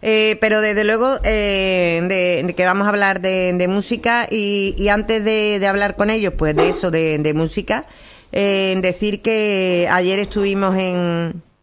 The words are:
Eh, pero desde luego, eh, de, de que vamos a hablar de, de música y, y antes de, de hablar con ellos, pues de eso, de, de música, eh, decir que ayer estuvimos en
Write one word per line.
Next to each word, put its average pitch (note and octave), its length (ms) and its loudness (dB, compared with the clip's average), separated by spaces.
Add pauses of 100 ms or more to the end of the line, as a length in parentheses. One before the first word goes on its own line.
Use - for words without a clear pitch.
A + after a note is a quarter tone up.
Eh, G#3+ 360 2
pero G#3+ 220 2
desde G#3+ 220 2
luego, A3+ 400 2
eh, F#3+ 840 0
de, F3+ 380 0
de F3+ 80 -2
que F3+ 120 0
vamos G3 200 2
a G#3 60 2
hablar G3 280 0
de, F#3 340 0
de F3+ 140 0
música A#3 640 -2
y, G3+ 480 -2
y G3+ 120 0
antes G#3+ 360 0
de, G#3+ 340 0
de G3 80 0
hablar G3+ 280 0
con G#3 160 0
ellos, G#3+ 260 0
pues D3+ 180 0
de - 140 4
eso, - 220 -2
de, D#3+ 260 0
de D3+ 160 0
música, F3+ 520 -2 (460)
eh, G3 480 0
decir G3+ 440 -2
que F#3+ 680 0
ayer F#3 280 2
estuvimos G3 580 0
en F3 640 -2 (220)